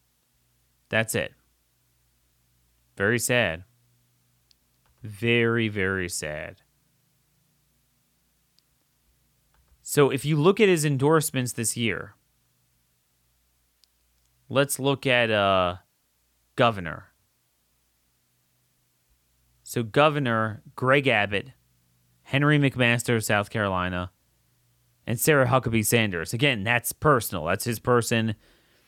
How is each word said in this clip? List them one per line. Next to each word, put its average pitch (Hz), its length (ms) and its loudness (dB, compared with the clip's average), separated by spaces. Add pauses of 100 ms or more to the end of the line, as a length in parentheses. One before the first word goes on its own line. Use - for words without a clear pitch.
(880)
That's 110 260 -2
it. 90 180 -4 (1600)
Very 110 220 0
sad. 107 460 -2 (1400)
Very, 117 640 0
very 95 400 -2
sad. 80 540 -10 (3250)
So 139 280 2
if 131 140 -4
you 151 120 0
look 185 240 2
at 208 80 4
his 165 160 2
endorsements 143 680 0
this - 240 -6
year, 104 380 -4 (2250)
let's 135 300 0
look 135 280 -2
at, 123 240 2
uh, 95 460 2 (800)
governor. 98 520 -2 (2500)
So - 200 -4
Governor 117 800 0 (120)
Greg 131 340 2
Abbott, 104 420 0 (720)
Henry 147 360 2
McMaster 120 580 0
of 110 80 -2
South 104 260 0
Carolina, 92 600 -2 (960)
and 117 140 -4
Sarah 143 260 4
Huckabee 117 400 0
Sanders. 98 460 0
Again, 120 320 -2
that's 117 280 -2
personal. 113 520 0
That's 92 200 -2
his 117 140 -4
person. 113 560 0 (540)